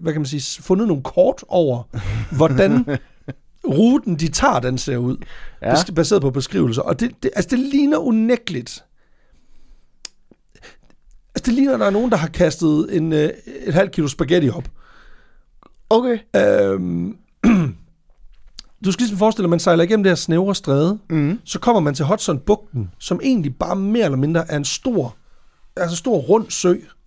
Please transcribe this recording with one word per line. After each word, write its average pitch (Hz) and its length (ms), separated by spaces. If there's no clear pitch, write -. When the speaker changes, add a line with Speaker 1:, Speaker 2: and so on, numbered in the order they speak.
Speaker 1:
hvad 165 120
kan 151 80
man 147 40
sige, 139 160
s-, - 200
fundet 196 260
nogle 143 160
kort - 440
over, 151 360
Speaker 2:
<laughs> 113 280
Speaker 1:
hvordan 160 600
ruten, 226 480
de 156 120
tager, 240 320
den 127 180
ser 127 200
ud. 123 200
Speaker 2:
Ja. 117 120
Speaker 1:
Bes-, 165 200
baseret 165 280
på 135 100
beskrivelser. 127 500
Og - 180
det, 240 120
det, - 120
altså, - 140
det 247 100
ligner 277 380
unægteligt. 220 840
Altså, - 100
det 233 80
ligner, 269 240
der 214 80
er 202 40
nogen, 220 220
der 208 60
har 160 100
kastet 160 680
en, 160 160
øh, 151 160
et 180 80
halvt 190 180
kilo 151 160
spaghetti 139 420
op. - 180
Speaker 2:
Okay. 233 280
Speaker 1:
Øhm, 101 840
<clears throat> - 1400
du 196 60
skal 180 120
ligesom 208 140
forestille 214 260
dig, 180 40
at - 20
man 170 100
sejler 165 240
igennem 202 200
det 190 60
her 175 60
snævre 185 400
stræde. 160 440
Speaker 2:
Mhm. 160 360
Speaker 1:
Så - 140
kommer 233 200
man 147 140
til 139 120
Hudsonbugten, 147 960
som - 240
egentlig 180 320
bare 175 200
mere 202 300
eller 139 120
mindre 165 340
er 151 60
en 143 80
stor, 185 500
altså 170 220
stor 240 200
rund 175 320
sø. - 260